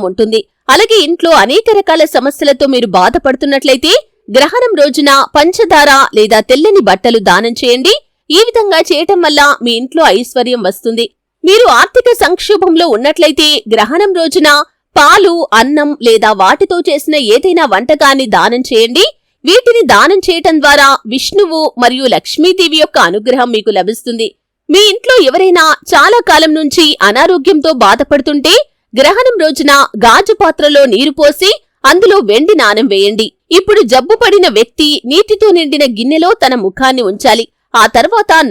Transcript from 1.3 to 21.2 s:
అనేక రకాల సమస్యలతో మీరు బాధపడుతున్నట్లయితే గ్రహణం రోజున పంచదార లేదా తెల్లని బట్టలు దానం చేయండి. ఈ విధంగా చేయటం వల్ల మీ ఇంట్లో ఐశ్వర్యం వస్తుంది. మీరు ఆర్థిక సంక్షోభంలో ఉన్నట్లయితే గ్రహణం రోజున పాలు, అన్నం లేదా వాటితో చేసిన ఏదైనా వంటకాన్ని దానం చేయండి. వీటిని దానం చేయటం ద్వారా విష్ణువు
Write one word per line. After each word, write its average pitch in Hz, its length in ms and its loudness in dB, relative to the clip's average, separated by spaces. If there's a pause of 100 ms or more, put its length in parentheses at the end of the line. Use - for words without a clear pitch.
అనేక 415 340 0
రకాల 320 260 0 (120)
సమస్యలతో 285 580 -2
మీరు 240 140 -2 (100)
బాధపడుతున్నట్లయితే 269 920 -2 (440)
గ్రహణం 440 440 0
రోజున 285 300 0 (260)
పంచదార 311 560 2 (260)
లేదా 214 220 2 (100)
తెల్లని 339 400 2
బట్టలు 226 300 0 (100)
దానం 220 320 0
చేయండి. 254 320 0 (420)
ఈ 392 120 4
విధంగా 403 420 0
చేయటం 339 340 0
వల్ల 294 160 0 (240)
మీ 240 160 -2
ఇంట్లో 285 220 -4 (160)
ఐశ్వర్యం 247 500 -4
వస్తుంది. 226 360 -6 (440)
మీరు 440 160 4 (140)
ఆర్థిక 480 320 0 (140)
సంక్షోభంలో 339 640 0 (100)
ఉన్నట్లయితే 302 520 0 (240)
గ్రహణం 302 480 0
రోజున 311 300 0 (480)
పాలు, 339 360 2 (280)
అన్నం 294 280 -2 (160)
లేదా 220 240 2 (140)
వాటితో 320 320 0 (140)
చేసిన 302 260 -4 (180)
ఏదైనా 330 380 0
వంటకాన్ని 269 540 0 (100)
దానం 226 340 0
చేయండి. 240 340 0 (440)
వీటిని 466 320 2 (120)
దానం 330 340 2
చేయటం 330 360 0
ద్వారా 285 260 4 (240)
విష్ణువు 330 480 -2 (220)